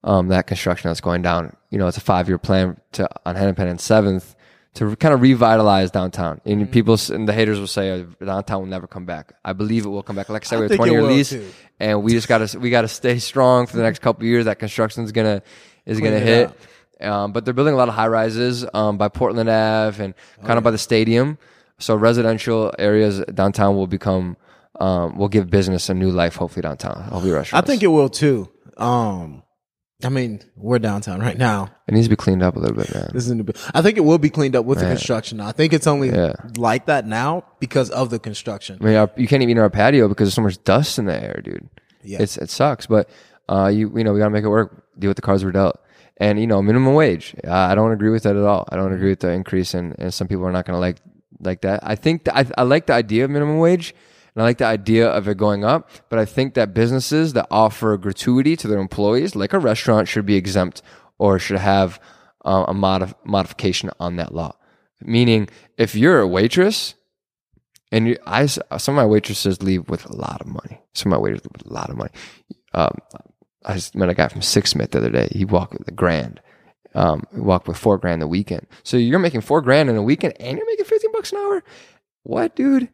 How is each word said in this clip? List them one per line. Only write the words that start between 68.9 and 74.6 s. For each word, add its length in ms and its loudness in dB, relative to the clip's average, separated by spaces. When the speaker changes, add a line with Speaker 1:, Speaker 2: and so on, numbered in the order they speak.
Speaker 1:
of 20 2
my 100 4
waitresses 560 0
leave 260 -2
with 180 -8
a 100 -16
lot 240 -10
of 60 -14
money. 340 -14
Some 180 0
of 60 2
my 40 0
waiters 220 -4
leave 80 -18
with 180 -20
a 40 -14
lot 160 -8
of 60 -10
money. 140 -8
Um, 240 0
I 100 -6
just 200 -8
met 140 0
a 60 -2
guy 140 0
from 140 -10
Six 280 0